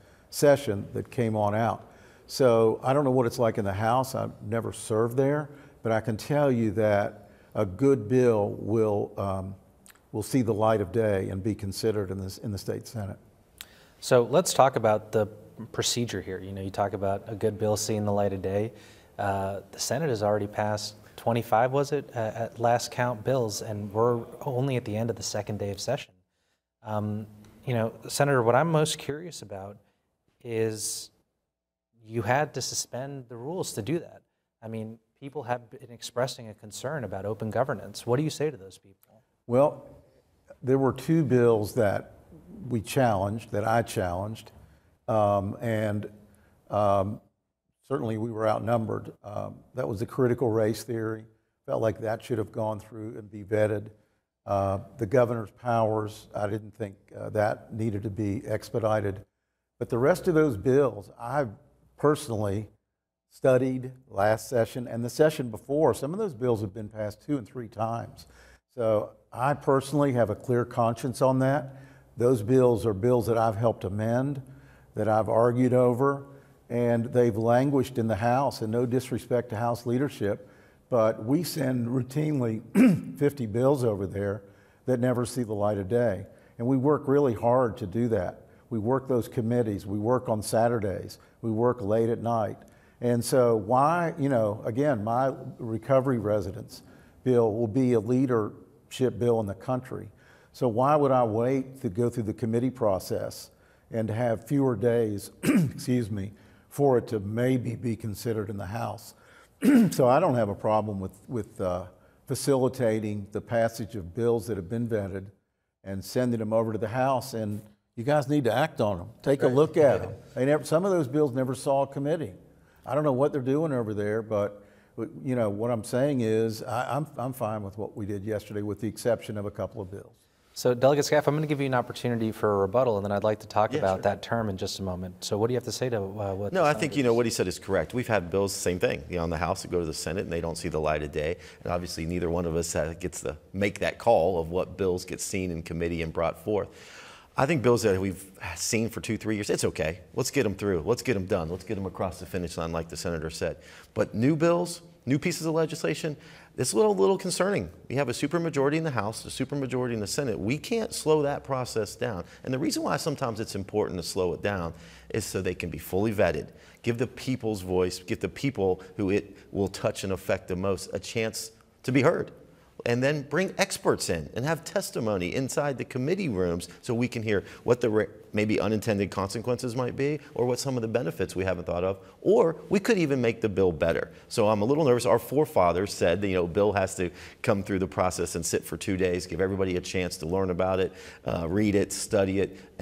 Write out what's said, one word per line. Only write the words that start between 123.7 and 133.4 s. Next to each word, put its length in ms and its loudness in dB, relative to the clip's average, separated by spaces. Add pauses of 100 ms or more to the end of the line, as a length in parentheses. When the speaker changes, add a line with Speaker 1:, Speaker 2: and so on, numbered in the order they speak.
Speaker 1:
over 200 -2
there, 300 -2
but 400 -2 (340)
w-, 280 -10
you 100 -2
know, 160 2
what 220 -2
I'm 100 -2
saying 380 0
is 420 2
I, 340 -4
I'm, 200 -4
I'm 160 -6
fine 320 -6
with 120 -12
what 200 -8
we 100 -8
did 180 -6
yesterday, 380 -6
with 180 -6
the 60 -4
exception 500 -2
of 100 -6
a 40 -8
couple 320 -8
of 80 -12
bills. 220 -16 (400)
Speaker 2:
So, 220 2
Delegate 300 6
Scaff, 240 2
I'm 80 4
gonna 100 -2
give 140 0
you 60 0
an 80 0
opportunity 580 -2
for 200 2
a 60 2
rebuttal, 380 2
and 80 -2
then 80 -2
I'd 100 0
like 180 2